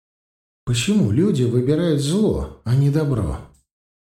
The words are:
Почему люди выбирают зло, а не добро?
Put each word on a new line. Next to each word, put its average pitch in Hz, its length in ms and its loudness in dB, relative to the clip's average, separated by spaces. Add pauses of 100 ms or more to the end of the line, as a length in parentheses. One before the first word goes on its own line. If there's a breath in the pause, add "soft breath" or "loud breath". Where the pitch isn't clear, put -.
(640)
Почему 123 460 0
люди 151 320 2
выбирают 135 580 0
зло, 160 640 -2
а 120 100 0
не 139 140 4
добро? 135 500 -2 (680)